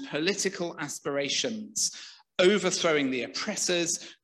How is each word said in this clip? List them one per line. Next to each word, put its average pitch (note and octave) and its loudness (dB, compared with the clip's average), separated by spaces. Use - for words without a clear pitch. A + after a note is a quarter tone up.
political F3 -2
aspirations, C#3 -2
overthrowing E3+ 4
the B2 -2
oppressors, - -2